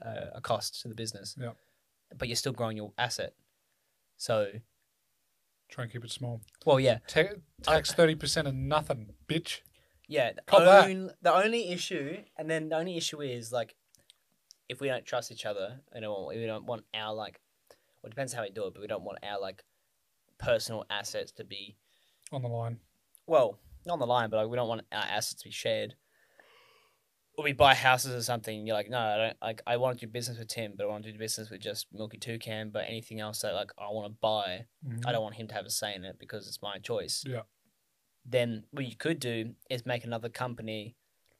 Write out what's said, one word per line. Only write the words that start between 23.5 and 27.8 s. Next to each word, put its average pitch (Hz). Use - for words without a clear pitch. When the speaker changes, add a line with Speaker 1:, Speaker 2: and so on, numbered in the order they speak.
Speaker 1:
not 170
on 160
the 123
line, 120
but, 110
like, 110
we 120
don't 120
want 113
our 104
assets -
to 113
be 110
shared. 110
Or 151
we 143
buy 135
houses 127